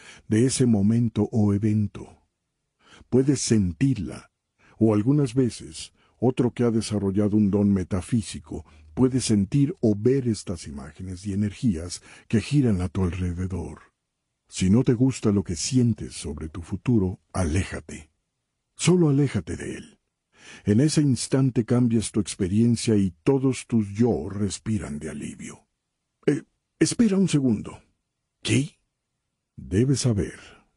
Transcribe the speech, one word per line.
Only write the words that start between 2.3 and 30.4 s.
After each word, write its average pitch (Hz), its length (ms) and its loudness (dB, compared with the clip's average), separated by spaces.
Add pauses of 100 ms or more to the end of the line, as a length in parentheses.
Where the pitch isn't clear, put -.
Puedes 135 320 2
sentirla, 104 920 -2 (460)
o 110 160 4
algunas 123 400 2
veces, 113 600 -4 (300)
otro 123 280 2
que - 120 -2
ha 120 60 2
desarrollado 104 640 0
un 104 140 4
don 101 240 4
metafísico 95 920 -4 (300)
puede 127 280 2
sentir 117 600 2
o 107 160 2
ver 123 300 0
estas 101 400 -6
imágenes 90 580 -14
y 101 80 -4
energías 95 720 -4 (240)
que 110 140 0
giran 120 400 0
a 90 80 -2
tu 95 140 -2
alrededor. 90 880 -6 (560)
Si - 220 0
no 117 140 6
te 131 100 2
gusta 120 380 2
lo 98 120 2
que 90 120 -8
sientes 120 580 0
sobre 78 340 -10
tu 82 140 -12
futuro, 98 600 -2 (120)
aléjate. 78 800 -4 (640)
Solo 170 340 2
aléjate 123 480 -2
de 71 200 -10
él. - 220 -20 (640)
En 104 160 2
ese 151 220 2
instante 135 640 0
cambias 117 460 0
tu - 80 -2
experiencia 110 760 2
y 98 280 2
todos 135 420 0
tus 107 280 0
yo 101 360 0
respiran 98 720 -6
de 78 100 -10
alivio. - 580 -14 (600)
Eh, 147 160 0 (340)
espera 190 400 2
un 190 120 4
segundo. 127 520 0 (640)
¿Qué? 131 340 -2 (800)
Debes 113 460 0
saber, 104 380 -2 (380)